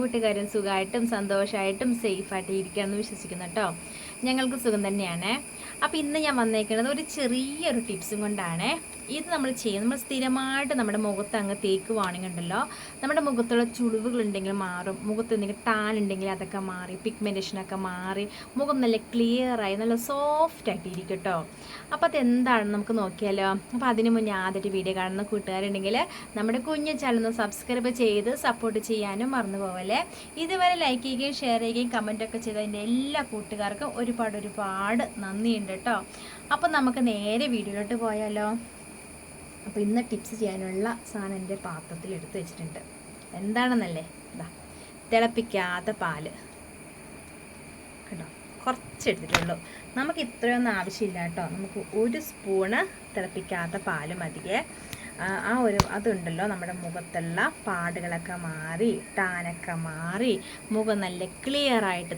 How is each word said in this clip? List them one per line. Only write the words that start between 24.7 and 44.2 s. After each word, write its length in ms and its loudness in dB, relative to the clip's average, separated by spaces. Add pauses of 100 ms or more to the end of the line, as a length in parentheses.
വീഡിയോ 220 2
കാണുന്ന 320 0
കൂട്ടുകാരുണ്ടെങ്കിൽ 680 0 (400)
നമ്മുടെ 300 2
കുഞ്ഞു 340 0
ചാനൽ 200 4
ഒന്ന് 100 2 (100)
സബ്സ്ക്രൈബ് 500 0 (100)
ചെയ്ത് 300 4 (140)
സപ്പോർട്ട് 440 2
ചെയ്യാനും 460 0
മറന്നു 280 0
പോവല്ലേ. 360 0 (440)
ഇതുവരെ 400 4
ലൈക്ക് 240 2
ചെയ്യുകയും 340 -2
ഷെയർ 240 4
ചെയ്യുകയും 300 2
കമൻറ്റൊക്കെ 500 -2
ചെയ്ത 220 -2
എൻ്റെ 200 -4
എല്ലാ 360 2 (100)
കൂട്ടുകാർക്കും 580 -4 (120)
ഒരുപാട് 380 0
ഒരുപാട് 600 0 (220)
നന്ദിയുണ്ട് 480 0
കേട്ടോ. 240 0 (580)
അപ്പോൾ 220 4
നമുക്ക് 340 4
നേരെ 340 2 (100)
വീഡിയോയിലോട്ട് 500 0
പോയാലോ? 420 0 (1200)
അപ്പോൾ 160 -4
ഇന്ന് 260 4
ടിപ്സ് 300 -4
ചെയ്യാനുള്ള 480 0 (220)
സാധനം 300 -4
എൻ്റെ 160 -4 (100)
പാത്രത്തിൽ 520 -10
എടുത്ത് 220 -10
വെച്ചിട്ടുണ്ട്. 400 -8 (600)
എന്താണെന്നല്ലേ? 640 2 (300)